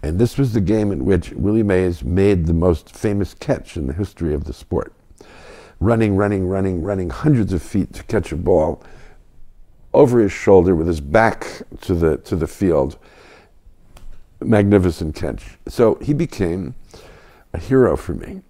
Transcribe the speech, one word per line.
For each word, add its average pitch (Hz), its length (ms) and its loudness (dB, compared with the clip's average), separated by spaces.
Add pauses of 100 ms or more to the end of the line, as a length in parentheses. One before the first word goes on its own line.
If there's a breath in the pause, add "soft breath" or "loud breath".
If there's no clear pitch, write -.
And 80 160 -4
this 120 200 0
was 131 160 0
the 113 80 2
game 101 300 0
in 67 120 -4
which 92 280 0
Willie 107 300 0
Mays 92 400 0
made 92 440 2
the 85 80 2
most 85 360 2
famous 101 440 -4
catch - 420 -6
in 76 100 -6
the 67 60 -4
history 82 400 -4
of 69 120 -4
the - 100 -10
sport. - 400 -8 (840 loud breath)
Running, 110 380 2
running, 98 320 0
running, 95 320 -2
running 92 300 -4
hundreds 120 420 0
of 87 100 -2
feet - 300 -4
to - 120 -16
catch - 280 -4
a - 40 -6
ball 82 460 0 (1120 loud breath)
over 123 280 4
his 101 120 2
shoulder 95 420 4
with 82 120 0
his 82 160 -2
back 110 420 0 (380)
to - 120 -2
the, 82 220 2
to - 180 -8
the 80 120 -2
field. 76 500 0 (1400 soft breath)
Magnificent 98 760 2
catch. - 440 -10 (100)
So - 280 2
he 135 180 -4
became 95 600 -4 (760 loud breath)
a - 60 -8
hero 127 360 4
for - 200 -6
me - 360 -12